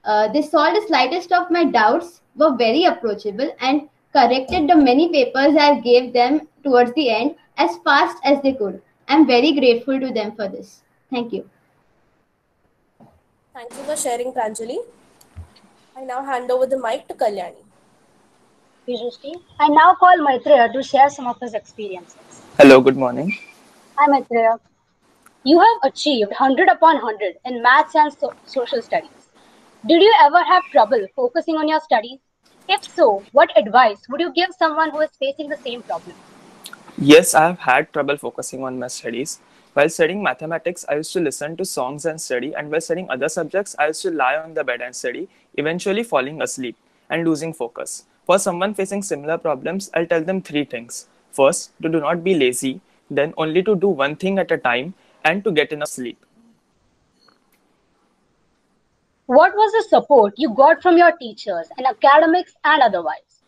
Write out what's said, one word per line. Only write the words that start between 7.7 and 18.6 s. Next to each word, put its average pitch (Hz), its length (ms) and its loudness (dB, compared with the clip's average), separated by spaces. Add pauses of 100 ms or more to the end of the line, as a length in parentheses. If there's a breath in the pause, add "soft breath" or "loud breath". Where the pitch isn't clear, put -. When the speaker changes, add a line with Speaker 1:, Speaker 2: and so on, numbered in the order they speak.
Speaker 1:
fast 302 480 0
as 277 160 2
they 269 100 0
could. 196 300 -8 (260)
I'm 294 180 4
very 262 280 2
grateful 269 480 0
to 262 100 -6
them 214 240 -6
for 202 140 -8
this. - 320 -18 (280)
Thank 240 220 -8
you. 190 180 -10 (2000)
Speaker 2:
Thank 240 180 -18
you 277 120 -16
for 294 120 -6
sharing, 247 380 -6
Pranjali. 233 440 -8 (1160)
I 262 80 -16
now 254 200 -8
hand 247 280 -6
over 254 160 0
the 269 100 -2
mic 247 300 -6
to 359 80 -14
Kalyani. 196 480 -4 (1200)